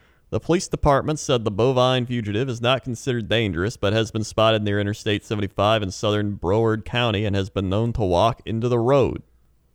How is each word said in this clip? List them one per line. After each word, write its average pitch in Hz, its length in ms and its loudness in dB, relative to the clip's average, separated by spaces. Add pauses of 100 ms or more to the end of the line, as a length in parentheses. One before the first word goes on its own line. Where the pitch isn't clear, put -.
(300)
The 113 100 -2
police 180 280 0
department 143 500 0
said 123 260 0
the 110 60 -2
bovine 127 560 2
fugitive 120 420 -4
is 117 120 -8
not 123 240 0
considered 120 440 -4
dangerous, 104 480 0
but 101 160 0
has 110 180 0
been 110 140 -4
spotted 110 380 2
near 104 180 0
Interstate 104 440 -2
seventy-five 104 580 0
in 98 80 -4
southern 104 460 -2
Broward 110 480 0
County 117 400 -2
and 101 100 -2
has 98 160 -2
been 98 180 -2
known 110 260 0
to 120 80 -4
walk 95 420 2
into 113 240 -4
the 120 100 2
road. 120 440 2 (520)